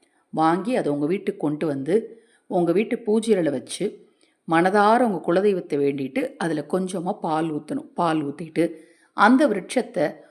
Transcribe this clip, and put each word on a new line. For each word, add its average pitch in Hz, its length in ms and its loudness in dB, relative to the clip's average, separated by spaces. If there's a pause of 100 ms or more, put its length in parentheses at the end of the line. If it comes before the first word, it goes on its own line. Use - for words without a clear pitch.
(300)
வாங்கி 180 460 0
அதை 151 160 0
உங்க 147 140 -2
வீட்டுக்கு 196 340 -2
கொண்டு 151 280 -2
வந்து 151 560 -2 (240)
உங்க 175 240 2
வீட்டு 220 340 0
பூஜையில 208 460 2
வச்சு - 560 -8 (440)
மனதார 202 480 4
உங்க 185 340 0
குலதெய்வத்தை 185 460 0
வேண்டிட்டு 139 580 -2
அதுல 156 320 -4
கொஞ்சமா 185 520 -4
பால் 160 320 -2
ஊத்தணும். 147 400 -8
பால் 160 320 0
ஊத்திட்டு 160 480 -4 (400)
அந்த 254 340 6
விருட்சத்தை 190 640 -2 (180)